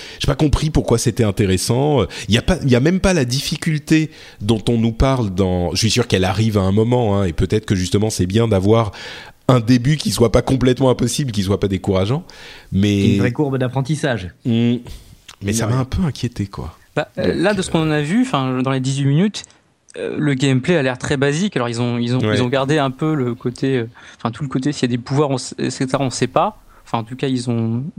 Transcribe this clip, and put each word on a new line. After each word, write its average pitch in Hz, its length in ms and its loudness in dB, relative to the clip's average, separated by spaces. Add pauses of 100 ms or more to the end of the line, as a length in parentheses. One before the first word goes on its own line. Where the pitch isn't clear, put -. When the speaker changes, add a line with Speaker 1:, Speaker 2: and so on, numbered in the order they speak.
(180)
Speaker 1:
j'ai - 80 -4
pas 139 80 2
compris 151 360 0
pourquoi 123 280 2
c'était 117 260 0
intéressant. 117 760 0
Euh, 90 60 0 (220)
y 107 100 2
a - 40 -2
pas, 180 220 2
y 127 100 4
a 120 60 4
même 175 200 2
pas 196 120 2
la 147 140 2
difficulté 151 840 0 (300)
dont 107 280 0
on 120 100 2
nous 113 140 2
parle 127 420 2
dans, 90 380 0
je - 40 -4
suis 107 140 2
sûr - 180 0
qu'elle 95 160 2
arrive 104 340 2
à 95 40 2
un 95 100 2
moment, 110 480 2
hein, 101 60 2
et 85 60 -2
peut-être 98 340 -2
que 107 100 0
justement 101 340 0
c'est 95 160 -2
bien 113 220 2
d'avoir 104 440 2 (540)
un 131 140 4
début 123 380 2
qui - 120 -4
soit 107 220 2
pas 123 100 4
complètement 127 480 2
impossible, 123 420 -2
qui 101 100 -2
soit 95 180 0
pas 101 80 0
décourageant, 98 560 0 (480)
mais 101 400 2
Speaker 2:
Une 101 60 2
vraie 123 140 0
courbe 135 260 -2
d'apprentissage. 127 720 -2 (140)
Speaker 1:
Hmm. 120 320 2 (640)
Mais 104 120 -4
ça 113 160 0
Speaker 2:
Ouais. 117 60 0
Speaker 1:
m'a 131 40 2
un 131 60 0
peu 185 180 -2
inquiété, 120 460 -4
quoi. - 280 -12 (200)
Speaker 3:
Bah, 151 200 -4
euh, - 160 0
Speaker 1:
Donc, 170 100 0
Speaker 3:
là, 208 120 2
de 190 80 -4
ce - 60 -6
Speaker 1:
euh, - 40 -14
Speaker 3:
qu'on 160 200 2
a 151 80 0
vu, 180 220 0
enfin, 131 380 0
dans 131 120 0
les 131 80 0
dix-huit 135 260 -2
minutes, 165 380 0 (520)
euh, - 220 -6
le 147 160 0
gameplay 135 420 2
a 147 60 2
l'air 131 160 -2
très - 180 -2
basique. 147 400 0
Alors, 123 120 -2
ils 117 120 -4
ont, 120 160 0
ils 120 200 0
ont, - 40 2
Speaker 1:
Ouais. 107 160 0
Speaker 3:
ils 123 60 2
ont 123 60 0
gardé 135 300 0
un 139 120 0
peu 156 240 -2
le 123 220 -2
côté, 131 400 -4
euh, 117 120 -2 (280)
enfin, 117 160 -4
tout - 100 -10
le 139 60 -6
côté, 139 240 -2
s'il 127 180 0
y - 20 -2
a 127 40 -2
des 120 40 -2
pouvoirs, 135 300 0
on 135 60 0
s-, - 220 -8
et 131 120 -2
cetera, 131 320 -2
on 131 80 -2
sait - 160 -2
pas. 180 340 0 (240)
Enfin, - 140 -4
en 113 60 -4
tout 123 100 -14
cas, 139 140 -4
ils 123 200 -4
ont, 117 360 -2 (140)